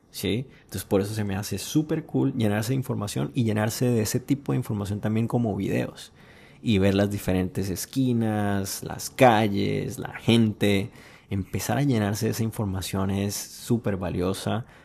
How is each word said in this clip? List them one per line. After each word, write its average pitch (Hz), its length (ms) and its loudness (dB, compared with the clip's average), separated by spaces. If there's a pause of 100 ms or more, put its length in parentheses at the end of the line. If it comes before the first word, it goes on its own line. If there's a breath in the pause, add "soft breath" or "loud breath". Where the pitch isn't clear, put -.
¿sí? 101 380 -2 (160 loud breath)
Entonces - 220 -8
por 98 160 2
eso 104 120 -2
se 107 100 -2
me 98 120 -4
hace 101 240 -4
súper 156 480 -2
cool 135 260 0
llenarse 107 360 0
de 135 80 0
información 131 580 -4
y 120 80 2
llenarse 107 420 0
de 120 160 4
ese 117 180 0
tipo 139 340 -2
de 135 40 0
información 104 440 -4
también 110 260 0
como 117 280 0
videos. - 580 -4 (520 loud breath)
Y 107 120 4
ver 98 180 4
las 101 160 2
diferentes 92 580 -2
esquinas, 104 1120 -2
las - 260 -8
calles, 101 880 4
la - 140 -10
gente. 107 800 2 (380 loud breath)
Empezar 98 480 -2
a 139 60 2
llenarse 107 440 2
de 110 40 2
esa 110 120 -2
información 98 680 -2
es 98 260 0
súper - 640 -2
valiosa, 95 680 -2 (200 loud breath)